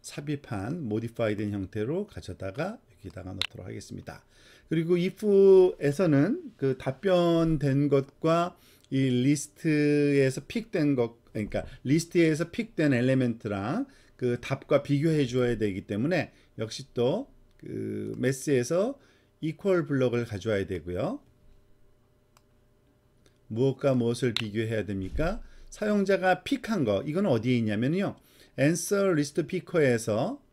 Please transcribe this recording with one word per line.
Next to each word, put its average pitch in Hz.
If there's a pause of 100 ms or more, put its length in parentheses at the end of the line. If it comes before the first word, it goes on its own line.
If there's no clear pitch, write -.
삽입한, 143
모디파이 107
된 104
형태로 107
가져다가 98 (140)
여기다가 92
넣도록 95
하겠습니다. 107 (460)
그리고 165
if에서는 190
그 135
답변된 165
것과 160 (320)
이 135
리스트에서 143
픽된 156
것, 117 (140)
그러니까 104 (180)
리스트에서 160
픽된 160
엘리먼트랑 123 (300)
그 120
답과 -
비교해 147
줘야 120
되기 101
때문에 127 (240)
역시 113
또 156 (200)
그 107
매스에서 139 (420)
이퀄 165
블럭을 127
가져와야 101
되고요. 92 (2250)
무엇과 131
무엇을 120
비교해야 110
됩니까? 104 (280)
사용자가 190
픽한 214
거, 101
이건 165
어디에 123
있냐면요. 120 (440)
answer 180
list 151
picker에서 139 (120)